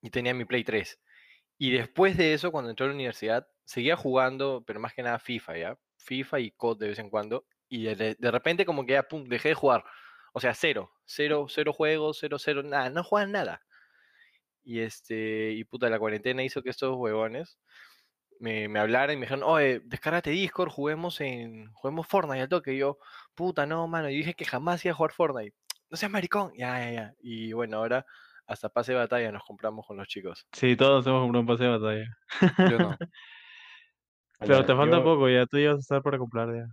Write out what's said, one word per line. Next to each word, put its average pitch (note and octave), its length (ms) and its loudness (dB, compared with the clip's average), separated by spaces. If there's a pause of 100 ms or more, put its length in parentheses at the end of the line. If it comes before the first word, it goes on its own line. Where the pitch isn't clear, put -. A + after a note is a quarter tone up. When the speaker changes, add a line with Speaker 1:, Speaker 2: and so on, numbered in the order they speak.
Speaker 1:
y A#2 80 -14
tenía B2 240 -2
mi B2 100 -6
Play B2 200 -2
tres. G#2+ 360 -4 (580)
Y C3 120 -2
después E3 460 2
de D#3+ 180 4
eso, D#3 160 -2
cuando C3+ 200 -6
entré A#2 140 -4
a C3+ 40 0
la C#3 60 -4
universidad, A#2+ 520 -2 (180)
seguía C#3 320 0
jugando, C3 720 0
pero G#2+ 140 -8
más A#2+ 140 -8
que B2+ 80 -10
nada A#2+ 160 -2
fifa, A#2 380 -8
¿ya? E2+ 220 -8 (180)
fifa C3 440 -6
y A2+ 100 -6
cod A2+ 280 -4
de G#2+ 100 -6
vez G#2 100 -6
en G#2+ 120 -12
cuando, G#2+ 340 -4 (240)
y A#2 160 -8
de, A2 340 -2
de A#2+ 140 0
repente E3+ 340 2
como C#3+ 180 -2
que B2+ 100 0
ya, C#3 100 2
pum, D#3 240 -10
dejé B2 220 0
de D#3 40 4
jugar. C3 300 4 (480)
O C3 80 -6
sea, B2 120 0
cero, A#2 380 -2 (140)
cero, D3 440 -2
cero D3+ 240 -2
juegos, D#3 480 0
cero, D3 200 -6
cero, C#3+ 240 -2
nada, C#3+ 260 -2
no E3 140 -4
jugaba G#3 240 0
nada. E3+ 340 -6 (1000)
Y A#2 160 -6
este, A2 720 -4
y A2 100 -6
puta, A#2+ 260 -2
la A2 120 0
cuarentena A2 420 -2
hizo C3 200 -4
que B2+ 80 -6
estos C3 260 -2
huevones A2+ 600 -4 (840)
me, A2 260 -4
me G#2 140 0
hablaran B2 340 2
y - 20 -6
me B2+ 100 -6
dijeron, C3+ 180 -4
"Oye, C#3+ 400 4
descárgate D#3 460 -4
Discord, F3+ 400 -2
juguemos D#3 500 -6
en, A#2 540 -8
juguemos D#3+ 340 -6
Fortnite D3+ 320 0
al C3 80 -4
toque". D3+ 260 -2
Y C3+ 40 -4
yo, C#3 200 0 (380)
"Puta, E3+ 300 -2
no, E3 200 -2
mano". E3 240 -4
Y C#3 60 -4
dije D#3 180 -4
que E3+ 100 -10
jamás D#3+ 400 -2
iba F3+ 80 0
a D3 40 -4
jugar D#3 160 2
Fortnite. C3 420 -2 (340)
"No - 80 -12
seas G#3 140 -4
maricón". G3 460 -2
Ya, B2 280 -4
ya, A#2+ 60 -6
ya. A2+ 300 -8
Y A2+ 320 -8
bueno, A2+ 240 -4
ahora A#2 280 0 (440)
hasta G#2+ 220 -8
pase A#2+ 220 -2
de B2+ 60 2
batalla A#2+ 320 0
nos G#2 140 -12
compramos G#2+ 420 -8
con G#2 120 -14
los G2 100 -12
chicos. F#2 440 -12
Speaker 2:
Sí, B2+ 220 4
todos C3+ 320 6
hemos C3 160 4
comprado A#2+ 200 2
un A#2 40 0
pase A#2+ 180 2
de B2 140 4
batalla. A2 920 2
Speaker 3:
Yo A#2 80 2
no. F3 220 2
Speaker 2:
<laughs> F3 120 -10 (1300)
Pero A#2+ 160 6
Speaker 4:
Ala, C3 100 6
Speaker 2:
te C3+ 80 6
falta D3+ 220 6
Speaker 4:
yo E3 80 4
Speaker 2:
poco D3 240 6
ya, B2+ 180 6
tú C#3+ 120 0
ya D3 100 6
vas D3 80 4
a C#3 40 -4
estar C#3 220 0
para C#3 160 0
comprar A#2 340 -2
ya. A#2 200 -8